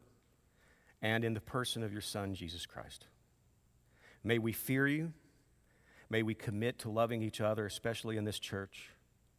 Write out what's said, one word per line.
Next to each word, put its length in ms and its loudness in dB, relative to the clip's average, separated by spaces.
and 220 4
in 100 2
the 80 -2
person 420 -2
of 80 -4
your 100 -6
Son, 340 -4
Jesus 300 -8
Christ. 420 -14
May 140 4
we 140 2
fear 360 2
you. 260 0
May 120 4
we 140 0
commit 440 -2
to 100 -6
loving 340 2
each 180 -2
other, 240 4
especially 520 -2
in 80 0
this 120 -2
church, 540 -6